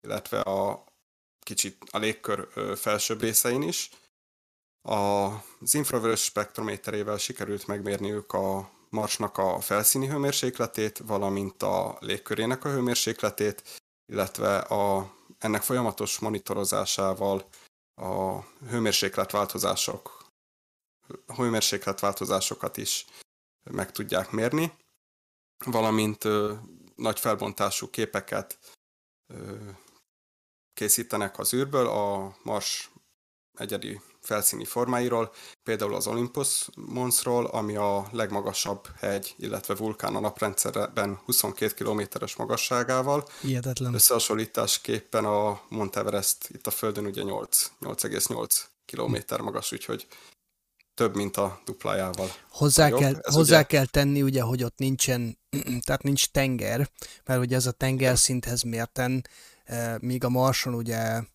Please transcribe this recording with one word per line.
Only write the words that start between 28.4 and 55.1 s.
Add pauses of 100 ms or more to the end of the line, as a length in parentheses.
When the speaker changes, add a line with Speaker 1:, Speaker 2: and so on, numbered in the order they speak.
Speaker 1:
ö, (1160)
készítenek
az
űrből
a
Mars (680)
egyedi (200)
felszíni
formáiról, (300)
például
az
Olympus
Monsról,
ami
a
legmagasabb (100)
hegy,
illetve
vulkán
a
naprendszerben (100)
huszonkét
kilométeres
magasságával. (140)
Speaker 2:
Hihetetlen.
Speaker 1:
Összehasonlításképpen
a
Mount
Everest
itt
a
Földön
ugye
nyolc,
nyolc
egész
nyolc (180)
kilométer
magas,
úgyhogy (840)
több,
mint
a
duplájával (200)
Speaker 2:
Hozzá
Speaker 1:
jobb.
Speaker 2:
kell,
Speaker 1:
Ez
Speaker 2:
hozzá
Speaker 1:
ugye
Speaker 2:
kell
tenni,
ugye,
hogy
ott
nincsen, (100)